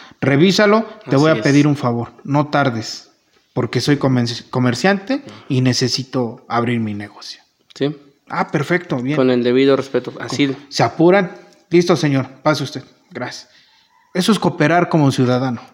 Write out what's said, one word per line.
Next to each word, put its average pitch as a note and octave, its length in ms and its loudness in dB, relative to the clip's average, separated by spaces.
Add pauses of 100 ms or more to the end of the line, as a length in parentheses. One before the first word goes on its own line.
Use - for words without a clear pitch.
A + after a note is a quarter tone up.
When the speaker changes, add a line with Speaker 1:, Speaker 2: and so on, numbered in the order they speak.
(200)
Speaker 1:
revísalo, G3 680 2 (220)
te C3 80 0
voy D3+ 140 4
Speaker 2:
Así C3 100 2
Speaker 1:
a - 20 -8
pedir C#3+ 180 4
Speaker 2:
es. D3 60 4
Speaker 1:
un D3 100 2
favor, A#2+ 360 -4 (120)
no D3 240 0
tardes, C3+ 600 -4 (440)
porque B2 260 -2
soy C#3+ 180 0
comer-, B2 520 -2
comerciante F#3+ 720 -2 (260)
y C3 120 0
necesito B2 880 -2
abrir A#2 320 -2
mi A2 140 -6
negocio". - 460 -16 (340)
Speaker 2:
Sí. C#3+ 200 -4 (340)
Speaker 1:
"Ah, F3 220 -4
perfecto, E3+ 480 -2
bien". C3 180 -2
Speaker 2:
Con C3 140 2
el B2 120 2
debido C3 340 4
respeto, B2+ 440 -4
así. C3+ 340 -2 (140)
Speaker 1:
Se - 140 -2
apuran, F3 500 2 (380)
"Listo, F3 260 4
señor, C#3 300 0 (160)
pase D3+ 220 0
usted, B2+ 180 -12 (280)
gracias". - 380 -12 (680)
Eso F3+ 180 0
es G3 60 2
cooperar E3 520 0
como D3 200 4
ciudadano. B2+ 520 0 (120)